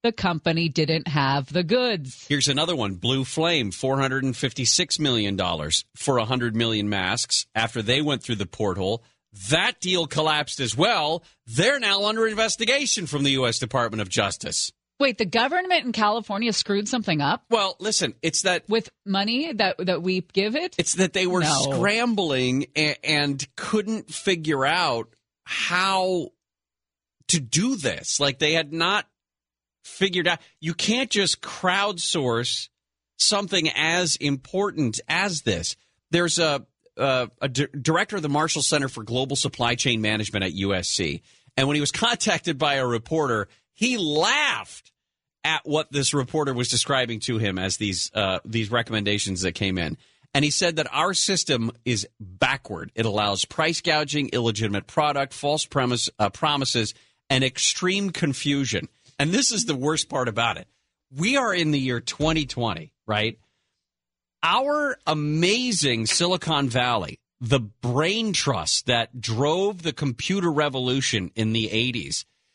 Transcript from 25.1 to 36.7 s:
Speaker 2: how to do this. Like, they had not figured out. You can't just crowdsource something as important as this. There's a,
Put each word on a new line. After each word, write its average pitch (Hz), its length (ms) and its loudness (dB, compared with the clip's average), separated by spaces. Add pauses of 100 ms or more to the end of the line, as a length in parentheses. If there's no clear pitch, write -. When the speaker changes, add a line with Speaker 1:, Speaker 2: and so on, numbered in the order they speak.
Speaker 2:
how 185 880 0 (960)
to 165 120 2
do 190 360 0
this. 127 440 -2
Like, 143 180 0
they 151 140 2
had 160 220 -2
not 180 320 0 (760)
figured 180 440 0
out. 170 120 0 (200)
You 160 140 -4
can't 240 340 0
just 196 320 0
crowdsource 170 1300 0 (480)
something 196 540 2
as 165 460 0
important 143 920 0
as 175 320 0
this. 85 360 -2 (340)
There's 170 280 2
a, 151 280 2 (320)